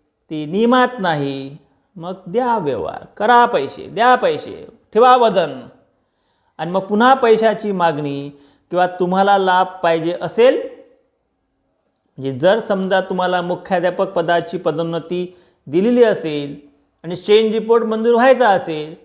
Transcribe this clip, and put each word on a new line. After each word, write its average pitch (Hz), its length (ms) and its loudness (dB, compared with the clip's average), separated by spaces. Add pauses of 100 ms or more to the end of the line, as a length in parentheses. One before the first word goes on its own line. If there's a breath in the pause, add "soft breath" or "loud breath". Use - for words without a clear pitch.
(300)
ती 151 160 -8
नियमात 233 420 2 (100)
नाही, 139 580 -4 (400)
मग 175 160 -12 (140)
द्या 233 320 -2
व्यवहार, 127 460 -6 (120)
करा 240 300 4
पैसे, 165 400 -6
द्या 226 280 2
पैसे, 156 540 -4 (260)
ठेवा 247 220 6
वजन, 175 440 0 (1000)
आणि 160 120 -6
मग 185 100 -2
पुन्हा 214 340 2
पैशाची 220 580 2
मागणी 147 560 -4 (420 soft breath)
किंवा 180 160 0
तुम्हाला 185 520 0
लाभ 185 280 2
पाहिजे 165 540 -2
असेल, 240 560 0 (1400)
म्हणजे 135 200 -8
जर 190 220 2
समजा 190 400 0
तुम्हाला 180 420 -2
मुख्याध्यापक 180 680 -2
पदाची 170 500 -2
पदोन्नती 165 800 -6 (300 soft breath)
दिलेली 226 380 2
असेल 147 640 -2 (360)
आणि 175 120 -8
चेंज 214 360 2
रिपोर्ट 226 320 0
मंजूर 220 300 0
व्हायचा 240 340 4
असेल 165 460 -2 (100)